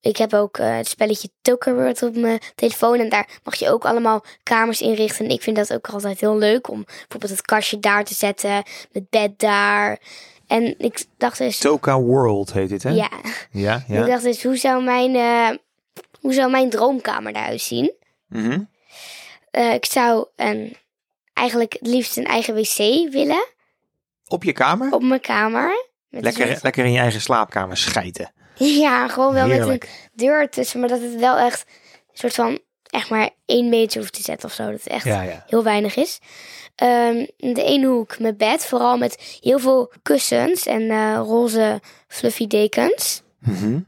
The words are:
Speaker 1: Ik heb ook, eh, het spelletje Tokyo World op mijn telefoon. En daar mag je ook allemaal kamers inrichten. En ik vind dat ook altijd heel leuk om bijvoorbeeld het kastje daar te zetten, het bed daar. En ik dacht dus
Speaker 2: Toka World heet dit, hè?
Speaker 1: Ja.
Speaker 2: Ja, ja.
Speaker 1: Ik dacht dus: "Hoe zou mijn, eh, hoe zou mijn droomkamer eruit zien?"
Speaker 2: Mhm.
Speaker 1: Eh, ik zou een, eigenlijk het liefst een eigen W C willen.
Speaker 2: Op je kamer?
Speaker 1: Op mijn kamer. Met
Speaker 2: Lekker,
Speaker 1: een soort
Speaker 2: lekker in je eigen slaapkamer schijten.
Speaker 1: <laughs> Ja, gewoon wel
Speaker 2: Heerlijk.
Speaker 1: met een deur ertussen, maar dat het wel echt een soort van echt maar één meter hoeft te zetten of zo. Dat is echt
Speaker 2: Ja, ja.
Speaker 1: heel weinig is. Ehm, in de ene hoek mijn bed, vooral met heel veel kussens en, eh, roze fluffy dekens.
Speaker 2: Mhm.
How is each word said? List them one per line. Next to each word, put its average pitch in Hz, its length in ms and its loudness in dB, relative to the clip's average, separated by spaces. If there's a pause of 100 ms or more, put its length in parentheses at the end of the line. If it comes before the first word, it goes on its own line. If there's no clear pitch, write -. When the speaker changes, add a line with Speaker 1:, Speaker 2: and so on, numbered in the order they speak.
Speaker 1:
Ik 220 160 -2
heb 220 180 0
ook, 208 240 0
eh, 113 180 0
het 113 120 -4
spelletje - 400 -2 (140)
Tokyo 247 320 2
World 254 280 0
op 233 140 -2
mijn 226 240 0 (140)
telefoon. 233 440 2
En 226 100 0
daar 208 200 0 (160)
mag - 100 -8
je - 160 0
ook 233 140 0
allemaal 226 400 2 (180)
kamers 226 380 0
inrichten. 220 440 0
En 220 60 -4
ik 247 120 0
vind 220 140 -2
dat 208 160 -2
ook 233 160 -6
altijd 202 320 -6
heel 214 180 2
leuk 214 300 2
om 214 160 -10
bijvoorbeeld - 480 -12
het 190 100 -6
kastje 214 380 -2
daar 208 240 2
te 208 100 -8
zetten, 202 480 -2 (300)
het 190 180 -10
bed 208 280 0
daar. 208 600 2 (480)
En 233 320 0
ik - 260 -4 (120)
dacht 240 220 -2
dus 247 200 -2
Speaker 2:
Toka 139 420 2
World 120 520 2
heet 95 160 0
dit, 98 140 -4
hè? 127 80 -2
Speaker 1:
Ja. - 200 0 (400)
Speaker 2:
Ja, 135 380 -2
ja. 214 120 0
Speaker 1:
Ik 233 60 2
dacht 247 160 2
dus: 240 200 -2
"Hoe 262 140 0
zou 254 280 0
mijn, 247 320 2
eh, 233 400 2 (640)
hoe 262 120 -2
zou 262 180 4
mijn 262 200 4
droomkamer 220 640 0
eruit 110 260 -6
zien?" 123 320 -2 (360)
Speaker 2:
Mhm. 117 320 -4 (880)
Speaker 1:
Eh, 240 240 2
ik 240 100 -2
zou 233 420 2 (100)
een, 214 400 -4 (560)
eigenlijk 233 400 0
het - 140 -10
liefst 240 300 0
een 247 100 -6
eigen 226 280 -2
W 220 80 0
C - 140 -2 (360)
willen. 302 340 0 (840)
Speaker 2:
Op 175 160 -4
je 165 80 0
kamer? 202 400 2
Speaker 1:
Op 247 100 2
mijn 254 180 2
kamer. 247 680 0 (220)
Met - 140 -12
Speaker 2:
Lekker, 226 200 0
Speaker 1:
een 117 80 2
soort 147 120 -4
Speaker 2:
lekker 131 220 0
in 123 80 4
je 123 60 2
eigen 117 220 2
slaapkamer 104 560 -2
schijten. - 580 -4
Speaker 1:
<laughs> - 40 -20 (220)
Ja, 277 480 2
gewoon 262 260 0
wel 262 120 4
Speaker 2:
Heerlijk. 254 220 2
Speaker 1:
met 262 140 -2
een - 60 -20 (380)
deur 302 140 4
ertussen, 254 400 -4
maar 247 80 0
dat 247 120 -2
het 240 160 -8
wel 247 220 4
echt 240 260 0 (280)
een - 260 -20
soort - 160 -4
van 233 240 -2 (320)
echt - 200 -6
maar 220 200 2 (160)
één 240 220 2
meter 226 320 2
hoeft 196 120 -10
te - 100 -10
zetten - 260 -8
of - 60 -12
zo. 107 160 -6
Dat 107 80 -8
is - 80 -16
echt - 180 -8
Speaker 2:
Ja, 104 180 0
ja. 92 240 -10
Speaker 1:
heel 226 160 2
weinig 208 340 0
is. 302 220 -2 (560)
Ehm, 240 520 2 (100)
in 247 180 -4
de 233 100 0
ene 269 220 4
hoek 240 320 0
mijn 220 180 -2
bed, 220 300 0
vooral 247 300 0
met - 440 -6
heel 262 180 2
veel 262 340 2 (100)
kussens 277 640 0
en, 220 240 0
eh, 214 340 0
roze 220 560 2 (280)
fluffy 226 380 -2
dekens. 214 760 0 (160)
Speaker 2:
Mhm. 107 500 -2